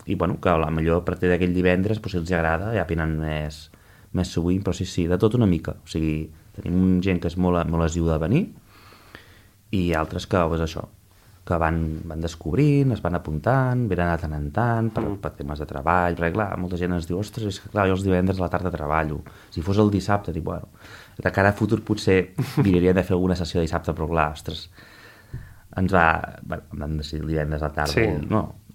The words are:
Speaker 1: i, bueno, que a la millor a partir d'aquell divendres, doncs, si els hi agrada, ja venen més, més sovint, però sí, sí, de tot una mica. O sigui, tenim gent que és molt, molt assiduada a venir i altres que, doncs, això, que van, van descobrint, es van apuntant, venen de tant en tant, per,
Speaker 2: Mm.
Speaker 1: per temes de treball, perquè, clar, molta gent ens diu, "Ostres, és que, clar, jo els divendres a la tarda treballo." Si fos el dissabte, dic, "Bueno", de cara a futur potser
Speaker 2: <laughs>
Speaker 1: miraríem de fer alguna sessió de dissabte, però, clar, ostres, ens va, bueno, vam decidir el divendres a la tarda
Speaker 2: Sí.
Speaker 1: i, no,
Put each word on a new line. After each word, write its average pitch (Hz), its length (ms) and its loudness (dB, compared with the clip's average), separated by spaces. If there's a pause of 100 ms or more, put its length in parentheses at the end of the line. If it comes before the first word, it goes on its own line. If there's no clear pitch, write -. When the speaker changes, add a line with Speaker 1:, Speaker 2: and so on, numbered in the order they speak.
Speaker 1:
i, 92 100 -2
bueno, 85 260 0
que 92 80 4
a 82 80 4
la 80 160 0
millor 82 280 2
a - 20 -16
partir 90 260 0
d'aquell 90 240 2
divendres, 92 460 2
doncs, - 120 -8
si 90 60 -2
els 82 120 -4
hi 92 40 0
agrada, 82 400 0
ja 90 140 0
venen 80 320 0
més, 78 480 -6 (440)
més 90 220 0
sovint, 90 320 0
però 90 80 0
sí, 92 160 -4
sí, 85 160 0
de 90 160 2
tot 110 160 4
una 117 80 4
mica. 85 380 0
O - 20 -20
sigui, 80 420 -2 (280)
tenim 92 440 2
gent 90 220 0
que 87 80 -2
és 87 80 -6
molt, 90 320 2
molt 82 160 2
assiduada 82 320 0
a 80 80 -2
venir 143 220 0 (1200)
i 87 240 0
altres 80 320 -2
que, 101 100 0
doncs, 82 300 2
això, - 220 -8 (600)
que 85 80 2
van, 82 220 2 (260)
van 80 160 -8
descobrint, 135 720 2
es - 80 -4
van 87 160 0
apuntant, 123 720 0
venen 87 240 0
de 82 80 0
tant 76 160 -4
en 73 160 -4
tant, 113 400 0
per, 117 100 -2
Speaker 2:
Mm. 101 160 -4
Speaker 1:
per 76 160 -6
temes 73 220 -8
de 76 80 -6
treball, 85 500 2
perquè, 85 160 0
clar, 101 240 -2
molta 90 220 -4
gent 90 160 0
ens 82 160 -4
diu, 90 80 -2
"Ostres, 104 320 -6
és - 100 -8
que, - 140 -18
clar, 101 160 2
jo 92 80 2
els 98 80 -2
divendres 92 320 4
a 92 80 -2
la - 20 -2
tarda 87 220 -2
treballo." 78 500 -2 (300)
Si 85 100 -6
fos 98 180 0
el 107 120 6
dissabte, 101 420 0
dic, 82 120 -4
"Bueno", 87 240 -6 (500)
de - 140 -2
cara 98 180 4
a - 20 6
futur 107 300 0
potser 95 540 2
Speaker 2:
<laughs> 135 280 0
Speaker 1:
miraríem 92 300 6
de 92 100 4
fer 101 140 -2
alguna 92 180 2
sessió 90 240 -2
de 82 60 2
dissabte, 82 260 -2
però, 80 160 -4
clar, 80 240 2
ostres, - 380 -12 (1080)
ens 92 160 2
va, 82 500 4
bueno, - 200 -8 (100)
vam 78 260 -6
decidir 76 240 -6
el 78 60 -4
divendres 76 340 -2
a 76 60 -2
la 76 60 -8
tarda 76 180 -2
Speaker 2:
Sí. 82 100 0
Speaker 1:
i, 76 260 0
no, - 260 -2 (200)